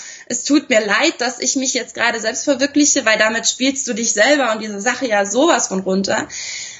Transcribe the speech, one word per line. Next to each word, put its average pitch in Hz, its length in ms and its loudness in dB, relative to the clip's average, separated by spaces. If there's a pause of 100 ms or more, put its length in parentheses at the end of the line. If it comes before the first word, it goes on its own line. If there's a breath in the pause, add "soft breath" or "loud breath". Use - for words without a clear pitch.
(260 loud breath)
es - 160 -6
tut 285 260 2
mir 220 160 4
leid, 226 340 2
dass 247 200 -4
ich - 160 -2
mich 262 180 -2
jetzt 233 220 -4
gerade 226 240 0
selbst 220 240 -4
verwirkliche, 277 640 2
weil 214 140 4
damit 226 300 2
spielst 262 380 -2
du 247 60 -4
dich 226 200 -2
selber 247 400 4
und 220 80 -4
diese 214 200 -8
Sache 247 260 -2
ja 208 180 2
sowas 247 440 2
von 190 100 -2
runter. 190 480 -2 (540 loud breath)